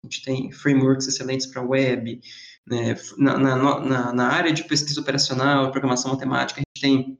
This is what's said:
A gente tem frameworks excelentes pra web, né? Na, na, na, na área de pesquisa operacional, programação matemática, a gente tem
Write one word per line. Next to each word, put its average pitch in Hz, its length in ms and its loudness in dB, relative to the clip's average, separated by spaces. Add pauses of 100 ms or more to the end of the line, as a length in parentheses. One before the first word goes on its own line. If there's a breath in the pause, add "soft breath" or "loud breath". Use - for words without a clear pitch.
A - 20 -18
gente - 160 -10
tem 131 300 -4
frameworks 135 560 2
excelentes 131 380 -4
pra 127 160 -8
web, 123 580 0 (460 loud breath)
né? 117 280 -2 (220)
Na, 131 220 2
na, 135 180 4 (240)
na, 123 320 0
na 123 160 2
área 165 240 2
de 156 120 -2
pesquisa - 360 -2
operacional, 135 720 2
programação 135 420 0
matemática, 131 480 -2
a 139 80 -2
gente - 140 -12
tem 135 380 2